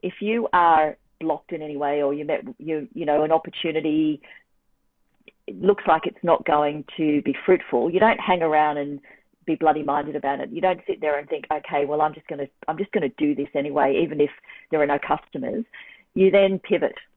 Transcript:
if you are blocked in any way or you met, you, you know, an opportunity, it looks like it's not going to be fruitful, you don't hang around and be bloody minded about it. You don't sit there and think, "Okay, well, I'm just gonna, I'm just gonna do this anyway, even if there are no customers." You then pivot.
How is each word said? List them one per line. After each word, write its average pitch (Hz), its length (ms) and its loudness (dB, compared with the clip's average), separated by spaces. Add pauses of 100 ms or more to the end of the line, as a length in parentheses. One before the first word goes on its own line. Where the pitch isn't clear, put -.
if 185 180 -6
you 220 320 -2
are 165 440 4 (220)
blocked 160 320 -4
in 165 100 -8
any 151 160 -10
way 143 260 -2
or 143 100 0
you 147 120 -6
met, 151 180 -4 (160)
you, 151 340 -6
you 165 120 -6
know, 147 180 2
an 156 80 0
opportunity, 156 880 -2 (1300)
it 92 140 -14
looks 202 260 2
like 160 180 2
it's - 180 -8
not 170 220 2
going 147 400 0 (120)
to 151 260 2
be 139 120 -2 (100)
fruitful, 160 440 2
you 175 100 0
don't 220 200 4
hang 185 220 0
around 151 360 2
and 143 220 -8 (460)
be 160 100 -2
bloody 151 280 2
minded 143 320 -2
about 139 240 -4
it. - 120 -8
You 165 100 -8
don't 185 240 0
sit 180 160 -6
there 147 160 0
and 143 100 -8
think, 147 240 -6
"Okay, 147 340 -2
well, 151 160 0
I'm 151 120 0
just 156 140 -20
gonna, 143 200 -8 (200)
I'm 160 100 -4
just 196 140 -6
gonna 160 260 -2
do 147 160 0
this 139 220 -4
anyway, 139 480 0
even 151 180 -2
if 147 80 2 (400)
there 156 120 0
are 147 40 4
no 147 140 0
customers." - 680 -4 (480)
You 190 160 6
then 196 300 4
pivot. - 360 -2 (220)